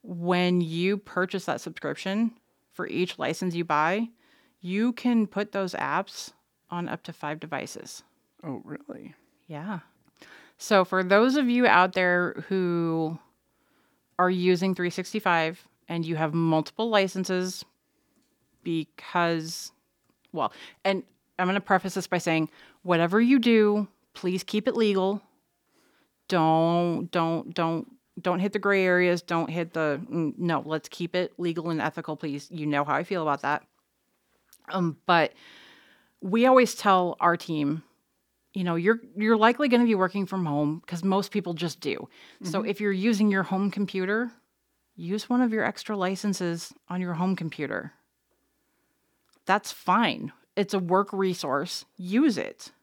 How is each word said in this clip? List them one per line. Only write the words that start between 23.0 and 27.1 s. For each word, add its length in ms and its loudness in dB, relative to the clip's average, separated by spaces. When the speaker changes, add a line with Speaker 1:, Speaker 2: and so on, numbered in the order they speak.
Speaker 1:
you 200 6
do, 480 4
please 300 -4
keep 240 -2
it 80 -2
legal. 440 2
Don't, 840 2